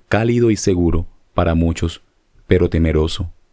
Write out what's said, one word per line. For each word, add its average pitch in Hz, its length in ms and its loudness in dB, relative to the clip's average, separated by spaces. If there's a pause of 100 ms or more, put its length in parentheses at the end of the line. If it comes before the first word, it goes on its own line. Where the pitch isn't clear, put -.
cálido 117 420 2
y 104 40 2
seguro 85 520 0 (260)
para 85 220 0
muchos, 82 480 -2 (420)
pero 90 240 2
temeroso, 80 640 -2 (200)